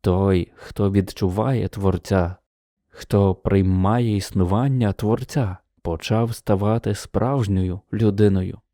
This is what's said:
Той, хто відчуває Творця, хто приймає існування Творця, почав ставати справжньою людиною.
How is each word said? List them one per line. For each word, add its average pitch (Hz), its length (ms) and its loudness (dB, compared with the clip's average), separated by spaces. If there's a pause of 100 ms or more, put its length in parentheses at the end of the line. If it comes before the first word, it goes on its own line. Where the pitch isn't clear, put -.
Той, 92 540 2
хто - 360 -4
відчуває 101 760 0
Творця, 92 680 0 (520)
хто 98 460 0
приймає 98 840 0
існування 104 760 0
Творця, 113 640 -2 (260)
почав 113 520 -2
ставати 104 600 0
справжньою 98 840 -2 (120)
людиною. 98 640 0 (160)